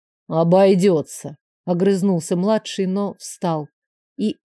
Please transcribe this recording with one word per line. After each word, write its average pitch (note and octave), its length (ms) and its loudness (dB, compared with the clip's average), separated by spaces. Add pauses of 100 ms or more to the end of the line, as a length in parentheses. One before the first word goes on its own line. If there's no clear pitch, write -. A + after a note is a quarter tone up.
(280)
"Обойдётся", E3+ 1080 2 (300)
огрызнулся F#3 720 0
младший, G3+ 500 -2
но G3 320 -4
встал. D#3 500 -6 (480)
И G#3+ 280 -4